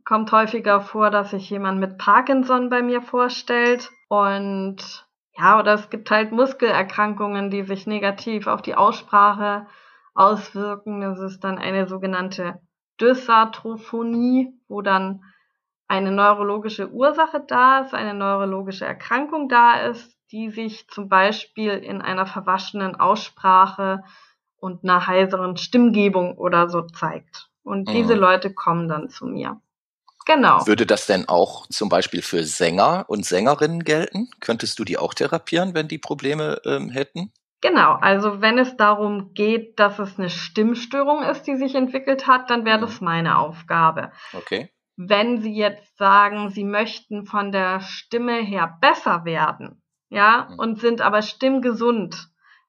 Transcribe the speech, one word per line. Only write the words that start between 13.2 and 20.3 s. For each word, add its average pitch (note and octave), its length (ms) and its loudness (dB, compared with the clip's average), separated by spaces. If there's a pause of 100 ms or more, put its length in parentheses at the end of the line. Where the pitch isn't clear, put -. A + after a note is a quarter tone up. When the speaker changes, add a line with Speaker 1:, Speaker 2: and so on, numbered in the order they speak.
Speaker 1:
wo G3+ 140 -8
dann F#3+ 420 -2 (640)
eine F#3+ 240 -2
neurologische G#3 760 0
Ursache D4+ 560 0
da B3+ 340 4
ist, C4 140 -8
eine G#3+ 200 -4
neurologische G3 680 -4
Erkrankung C#4+ 640 -4
da A#3+ 320 6
ist, A#3 360 -8 (140)